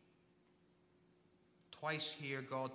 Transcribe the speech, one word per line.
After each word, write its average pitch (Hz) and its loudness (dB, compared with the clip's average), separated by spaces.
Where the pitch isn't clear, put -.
Twice 156 2
here, 139 0
God 131 0